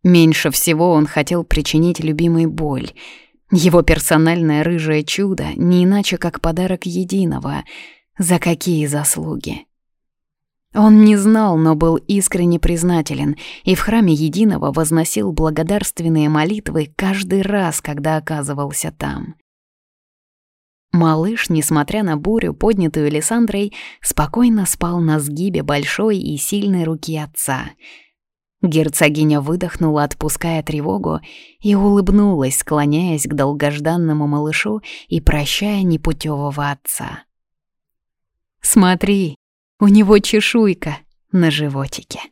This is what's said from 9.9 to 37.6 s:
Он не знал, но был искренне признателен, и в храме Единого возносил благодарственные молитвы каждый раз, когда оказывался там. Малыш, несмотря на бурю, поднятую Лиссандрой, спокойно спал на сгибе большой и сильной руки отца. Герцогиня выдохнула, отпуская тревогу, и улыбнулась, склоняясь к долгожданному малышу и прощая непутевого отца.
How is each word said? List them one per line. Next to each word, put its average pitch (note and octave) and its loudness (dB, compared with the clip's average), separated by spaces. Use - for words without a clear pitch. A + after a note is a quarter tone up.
Он G#3+ 8
не G#3+ 6
знал, G#3 2
но D#3+ 4
был E3 2
искренне F3 0
признателен, D#3+ 0
и F#3 2
в F3 -2
храме G#3+ 2
Единого D#3+ 0
возносил D#3+ -2
благодарственные D#3+ -2
молитвы D#3 -2
каждый F#3+ -2
раз, F#3+ -2
когда D3+ -4
оказывался C#3+ -6
там. - -8
Малыш, E3+ 0
несмотря D#3 0
на D#3+ -2
бурю, E3+ -2
поднятую D#3+ 0
Лиссандрой, G#3 -2
спокойно G#3+ 0
спал F3 -2
на D#3 2
сгибе D3+ -4
большой D3 -2
и D3+ -6
сильной G3 -2
руки D#3+ -6
отца. C3+ -8
Герцогиня D3+ 2
выдохнула, D#3 -2
отпуская D#3 -4
тревогу, D#3 -4
и G#3 2
улыбнулась, G3 2
склоняясь D3+ 0
к D3 -6
долгожданному D3 -2
малышу D3+ -4
и E3 -2
прощая G3+ 0
непутевого D3+ -2
отца. - -10